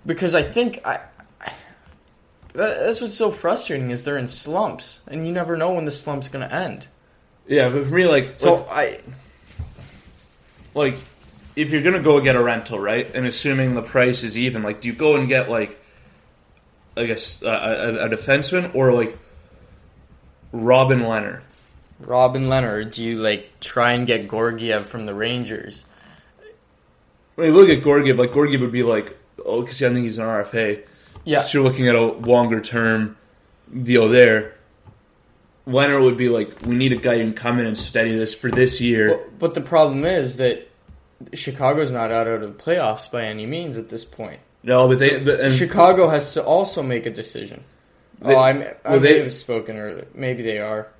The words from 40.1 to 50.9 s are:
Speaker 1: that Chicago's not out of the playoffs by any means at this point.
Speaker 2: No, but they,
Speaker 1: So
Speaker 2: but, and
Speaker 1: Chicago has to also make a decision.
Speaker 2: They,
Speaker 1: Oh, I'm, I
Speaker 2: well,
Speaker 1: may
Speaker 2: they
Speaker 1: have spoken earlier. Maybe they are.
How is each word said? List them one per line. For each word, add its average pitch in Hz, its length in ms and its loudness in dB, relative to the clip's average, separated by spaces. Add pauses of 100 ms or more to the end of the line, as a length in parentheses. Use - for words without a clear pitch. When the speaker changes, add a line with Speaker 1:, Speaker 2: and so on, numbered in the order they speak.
Speaker 1:
that 127 320 -2 (680)
Chicago's 139 580 -2
not 113 180 -4
out 113 160 0
of 113 140 -4
the 107 80 -10
playoffs 113 600 -4
by 120 140 -6
any 107 220 -8
means 151 300 -10
at 113 140 -12
this 113 160 -12
point. 98 340 -16 (220)
Speaker 2:
No, 127 260 6
but 127 100 6
they, 135 120 6
Speaker 1:
So 135 140 -2
Speaker 2:
but, 139 160 2
and 135 140 2
Speaker 1:
Chicago 175 540 6
has 147 260 -2
to 156 100 -2
also 180 380 0
make 120 240 -4
a 117 40 -6
decision. 110 520 -14 (580)
Speaker 2:
They, 139 140 4
Speaker 1:
Oh, 131 40 8
I'm, 135 240 4
I - 300 -10
Speaker 2:
well, 139 80 4
Speaker 1:
may 143 140 6
Speaker 2:
they 147 80 4
Speaker 1:
have 127 100 -6
spoken 110 440 -8
earlier. 104 380 -12
Maybe 123 280 -6
they 107 160 -4
are. 107 300 -6 (120)